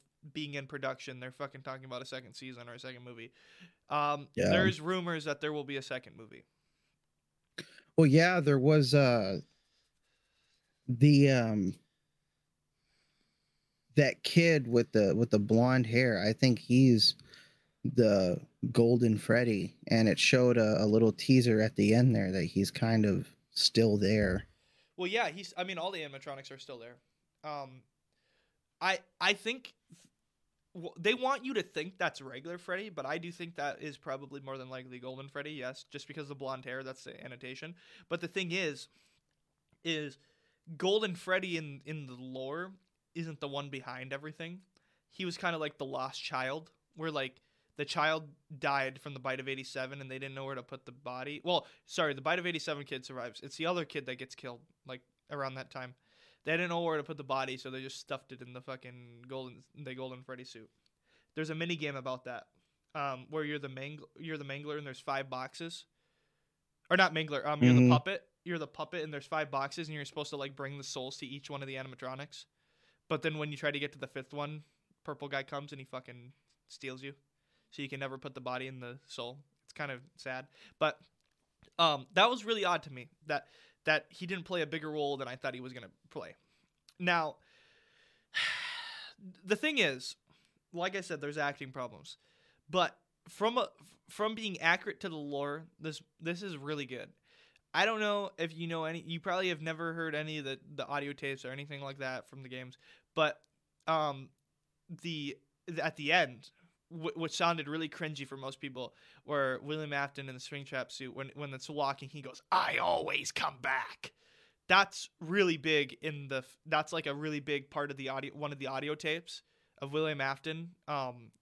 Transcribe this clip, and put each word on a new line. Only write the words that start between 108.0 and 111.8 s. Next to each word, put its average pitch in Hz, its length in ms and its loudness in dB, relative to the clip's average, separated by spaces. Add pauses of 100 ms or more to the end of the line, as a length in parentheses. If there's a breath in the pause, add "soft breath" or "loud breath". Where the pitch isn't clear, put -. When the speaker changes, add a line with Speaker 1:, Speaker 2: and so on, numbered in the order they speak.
Speaker 1:
for 135 120 -12
most 135 240 -12
people, 127 340 -10 (300 soft breath)
where 135 360 0
William 151 300 -6
Afton 139 380 -4
in 127 60 -12
the 127 60 -16
Springtrap 139 500 -8
suit, 127 220 -12
when, 135 220 -10
when 143 180 -10
it's 131 160 -12
walking, 139 400 -4